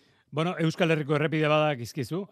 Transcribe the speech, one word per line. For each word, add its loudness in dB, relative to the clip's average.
Bueno, -2
Euskal 2
Herriko 0
errepide 2
badak 2
izkizu, -6